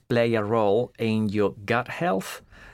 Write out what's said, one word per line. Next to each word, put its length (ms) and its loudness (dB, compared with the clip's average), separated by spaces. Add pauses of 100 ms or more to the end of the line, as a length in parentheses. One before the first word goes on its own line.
play 240 2
a 100 0
role 560 2
in 300 0
your 260 0 (120)
gut 220 -2
health. 520 -4 (340)